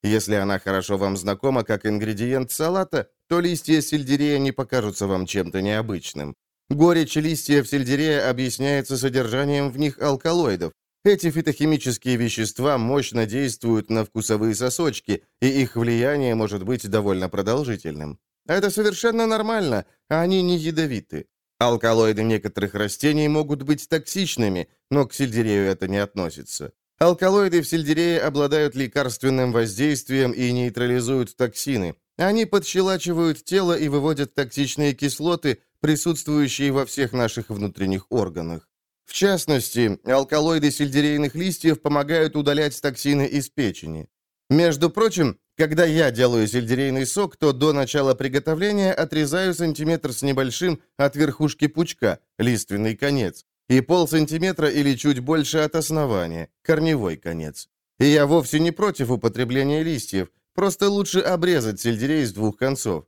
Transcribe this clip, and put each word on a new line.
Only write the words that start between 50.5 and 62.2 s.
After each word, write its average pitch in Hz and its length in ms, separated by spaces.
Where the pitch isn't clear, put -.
от 139 200
верхушки 147 520
пучка, 131 500
лиственный 110 580
конец, 139 480
и 127 120
полсантиметра 160 880
или 139 260
чуть 135 260
больше 151 380
от 151 160
основания, 110 760
корневой 151 540
конец. 80 520
И 131 80
я 147 200
вовсе 151 340
не 170 100
против 170 400
употребления 127 720
листьев, 123 460
просто 196 340
лучше 202 320
обрезать 160 600
сельдерей 127 440